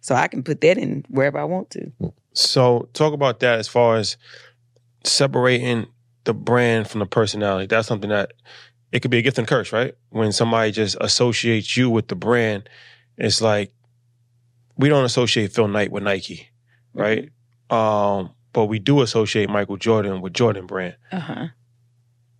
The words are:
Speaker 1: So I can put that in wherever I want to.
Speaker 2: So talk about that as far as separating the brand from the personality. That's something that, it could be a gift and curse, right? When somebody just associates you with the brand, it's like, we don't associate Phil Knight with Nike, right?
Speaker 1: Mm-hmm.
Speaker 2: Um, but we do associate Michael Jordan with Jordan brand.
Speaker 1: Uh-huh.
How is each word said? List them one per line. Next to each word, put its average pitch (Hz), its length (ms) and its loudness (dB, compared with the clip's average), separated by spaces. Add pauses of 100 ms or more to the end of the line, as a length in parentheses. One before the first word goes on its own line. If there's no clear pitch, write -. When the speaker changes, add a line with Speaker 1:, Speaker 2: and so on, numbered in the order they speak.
Speaker 1:
So - 140 -2
I 147 120 2
can - 140 -8
put 147 200 -6
that 175 160 6
in - 320 -6
wherever 139 280 0
I 147 60 -4
want 180 280 -6
to. - 200 -12 (420)
Speaker 2:
So 123 600 2
talk 156 200 0
about 139 280 0
that 120 180 2
as 110 80 -8
far 117 300 4
as 101 200 -2 (840)
separating 123 840 2 (400)
the 113 80 0
brand 113 560 0
from 110 100 -6
the 104 60 -2
personality. 101 640 0
That's 113 200 0
something 104 220 -4
that, 104 240 -2 (580)
it 123 100 0
could 127 100 -2
be 120 60 2
a 117 40 2
gift 131 160 0
and 113 100 -2
curse, 117 260 0
right? 120 220 -2 (140)
When 110 220 -2
somebody 113 400 0
just 101 300 -2
associates 113 760 0
you 127 140 2
with 113 200 0
the 98 60 -6
brand, 107 540 -2 (480)
it's 107 240 -2
like, 104 320 0 (1040)
we 131 120 4
don't 143 160 4
associate 120 480 0
Phil 113 140 2
Knight 101 240 -2
with 98 120 -8
Nike, 98 440 -6 (460)
right? 110 360 -2 (400)
Speaker 1:
Mm-hmm. 120 60 0
Speaker 2:
Um, 104 580 0 (200)
but 113 120 2
we 110 140 -2
do 139 220 4
associate 110 480 0
Michael 101 280 -2
Jordan 101 440 0
with 90 120 -10
Jordan 101 340 0
brand. 92 280 -6 (160)
Speaker 1:
Uh-huh. 170 360 -8 (920)